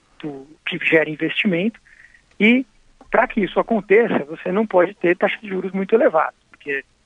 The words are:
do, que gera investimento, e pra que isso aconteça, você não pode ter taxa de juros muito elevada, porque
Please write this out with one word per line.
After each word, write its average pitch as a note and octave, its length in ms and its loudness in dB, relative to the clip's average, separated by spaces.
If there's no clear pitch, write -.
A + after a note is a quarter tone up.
do, C#3 240 -12
que - 200 -8
gera D#3 260 0
investimento, E3+ 720 -2
e A#3+ 260 4
pra A#3 160 2
que - 140 -4
isso F#3 180 -2
aconteça, G3 640 2
você D#3+ 280 -8
não G#3+ 140 0
pode F3+ 280 2
ter F3 220 0
taxa - 240 -2
de G#3 80 -14
juros F#3+ 240 -6
muito F#3+ 220 -2
elevada, F3 400 2
porque C#3 340 -8